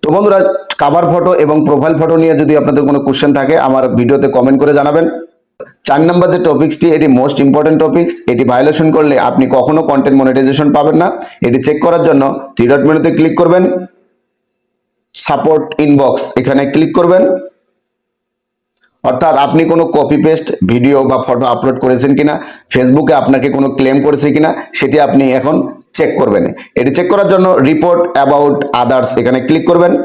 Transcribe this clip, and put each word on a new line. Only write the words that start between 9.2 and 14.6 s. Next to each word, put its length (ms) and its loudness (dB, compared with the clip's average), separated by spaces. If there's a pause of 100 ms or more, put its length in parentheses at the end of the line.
আপনি 160 0 (120)
কখনো 240 2 (100)
কন্টেন্ট 300 2
মনিটাইজেশন 560 0
পাবেন 260 2
না। 60 0 (380)
এটি 200 0
চেক 180 0
করার 240 2
জন্য 140 2 (320)
থ্রি 160 0
ডট 180 2
মেনুতে 300 2
ক্লিক 220 0
করবেন, 240 2 (1500)